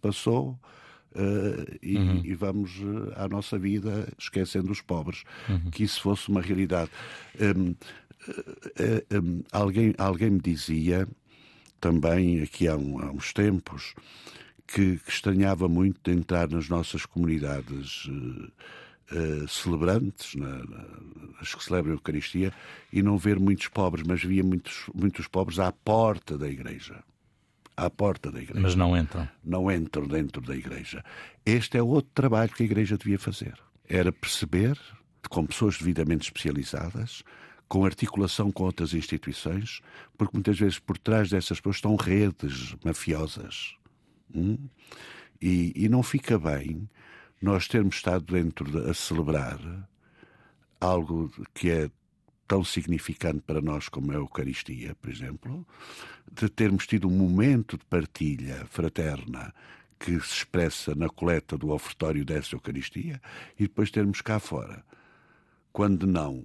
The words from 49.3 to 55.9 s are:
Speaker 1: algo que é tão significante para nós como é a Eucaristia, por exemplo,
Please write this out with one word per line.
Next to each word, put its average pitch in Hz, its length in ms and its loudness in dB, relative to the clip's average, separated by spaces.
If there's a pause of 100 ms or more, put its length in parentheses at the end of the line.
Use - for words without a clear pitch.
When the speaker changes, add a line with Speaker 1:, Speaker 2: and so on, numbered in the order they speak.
Speaker 1:
algo 82 500 2 (220)
que - 180 0
é 78 200 2 (560)
tão 98 160 4
significante 82 800 -2
para 78 200 -2
nós 73 280 -4
como 71 240 -4
é 71 40 -2
a - 20 -2
Eucaristia, 67 800 -6
por - 140 -12
exemplo, 131 560 -10 (640)